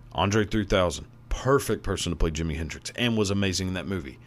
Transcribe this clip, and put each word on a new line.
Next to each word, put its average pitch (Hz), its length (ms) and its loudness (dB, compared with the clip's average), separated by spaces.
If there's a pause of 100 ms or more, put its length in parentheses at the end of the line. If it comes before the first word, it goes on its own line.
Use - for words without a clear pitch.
(120)
Andre 101 340 2
three 107 180 0
thousand. 87 420 2 (220)
Perfect 135 540 0
person 92 300 -2
to 78 40 -2
play 85 140 2
Jimi 80 260 -2
Hendrix - 400 -8
and 117 200 0
was 104 140 2
amazing 95 380 0
in 92 60 -4
that 85 120 -6
movie. 82 400 -6